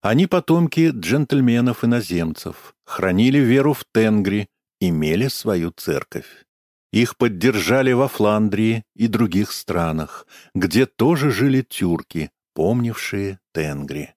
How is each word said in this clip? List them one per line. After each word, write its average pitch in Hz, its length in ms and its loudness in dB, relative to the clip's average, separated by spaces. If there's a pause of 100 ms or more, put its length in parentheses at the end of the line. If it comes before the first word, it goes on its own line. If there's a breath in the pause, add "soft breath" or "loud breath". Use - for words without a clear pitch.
Они 131 260 2
потомки 165 640 2
джентльменов-иноземцев, 117 1900 0
хранили 107 560 2
веру 139 340 4
в - 180 -8
Тенгри, 104 580 2 (300)
имели 85 500 0
свою 90 420 -4
церковь. - 760 -8 (460)
Их 117 260 0
поддержали 117 760 2
во 127 160 2
Фландрии 107 760 0 (120)
и 113 120 0
других 104 440 0
странах, 80 760 -6 (260 loud breath)
где 95 320 0
тоже 143 460 0
жили 131 320 0
тюрки, 82 680 -4 (240)
помнившие 101 880 -4 (120)
Тенгри. 71 640 -8